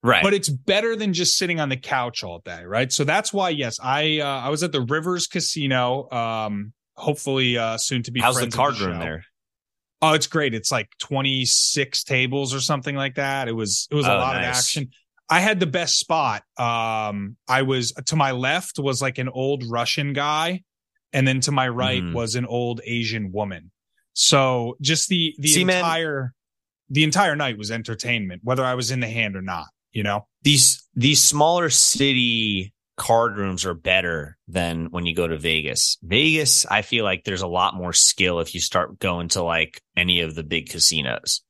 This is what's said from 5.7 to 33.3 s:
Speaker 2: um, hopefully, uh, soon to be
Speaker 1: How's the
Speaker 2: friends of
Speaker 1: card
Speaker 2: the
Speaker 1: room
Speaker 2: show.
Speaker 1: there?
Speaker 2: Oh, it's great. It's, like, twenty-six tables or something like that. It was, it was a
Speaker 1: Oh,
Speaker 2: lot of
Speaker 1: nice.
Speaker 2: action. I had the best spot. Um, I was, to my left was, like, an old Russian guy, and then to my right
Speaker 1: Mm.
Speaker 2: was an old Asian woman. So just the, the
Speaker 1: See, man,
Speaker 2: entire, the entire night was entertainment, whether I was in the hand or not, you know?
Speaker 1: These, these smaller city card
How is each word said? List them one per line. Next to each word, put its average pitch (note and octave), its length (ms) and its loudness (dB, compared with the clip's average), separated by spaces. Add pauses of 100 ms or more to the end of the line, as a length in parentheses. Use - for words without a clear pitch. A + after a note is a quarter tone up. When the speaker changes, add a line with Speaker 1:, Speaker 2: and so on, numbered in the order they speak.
Speaker 2:
um, A2 640 -4 (220)
hopefully, C3+ 640 0
uh, A2+ 200 -2
soon B2 260 -2
to A#2 80 -8
be A#2 100 -4
Speaker 1:
How's B2 140 4
the A#2+ 60 2
Speaker 2:
friends A#2+ 120 -2
of A2+ 60 -2
Speaker 1:
card C3+ 180 2
Speaker 2:
the G2+ 100 -2
Speaker 1:
room F2 100 -2
Speaker 2:
show. - 20 -6
Speaker 1:
there? E2 260 -8 (760)
Speaker 2:
Oh, D#3 100 6
it's D#3+ 140 2
great. D3 260 0
It's, A2 180 -2
like, A2+ 180 -2 (100)
twenty-six C3+ 1040 0
tables C3 500 0
or C3+ 80 -4
something C#3 340 -2
like C3+ 200 -4
that. C3+ 320 -2
It A2+ 60 -4
was, G#2+ 380 -2
it D3 40 -4
was D3 100 2
a F#2+ 80 4
Speaker 1:
Oh, G2+ 40 4
Speaker 2:
lot C3 180 0
of F2+ 80 -2
Speaker 1:
nice. B2+ 160 -2
Speaker 2:
action. C3 300 -2 (400)
I E3 120 4
had G#3 180 2
the F3+ 80 2
best E3+ 320 0
spot. C3 440 0 (140)
Um, A2+ 800 -2 (100)
I C3 160 2
was, C3 280 0 (140)
to - 100 -2
my C#3+ 160 4
left C3 480 -2
was, C3+ 220 0
like, C3 160 -2
an C3 120 -2
old C3 380 -2
Russian A#2+ 460 -2
guy, D#3 480 0 (500)
and C3+ 160 4
then C3 140 2
to C#3+ 100 0
my C3 160 2
right B2+ 360 0
Speaker 1:
Mm. E2+ 100 -4
Speaker 2:
was A#2 220 -2
an B2 100 -2
old A#2+ 400 -4
Asian A2+ 460 -4
woman. F#2 400 -6 (420)
So B2+ 680 2
just D3+ 300 0
the, E3 300 0
the C#3+ 100 -2
Speaker 1:
See, D#3 140 4
man, F#3 160 2
Speaker 2:
entire, D#3+ 540 -2 (560)
the C#3+ 140 4
entire D#3+ 320 4
night C3+ 220 -2
was G#2 120 -8
entertainment, A2+ 720 -4
whether B2+ 220 0
I B2+ 100 0
was A#2+ 160 -4
in C3 100 -2
the A#2+ 60 -4
hand A2 280 -2
or F#2+ 80 -6
not, F2+ 240 -6 (240)
you A2 100 -4
know? G2+ 260 -2 (140)
Speaker 1:
These, C#3 420 6 (120)
these C3+ 280 4
smaller D#3+ 460 4
city A#2 1040 2 (240)
card A#2 400 2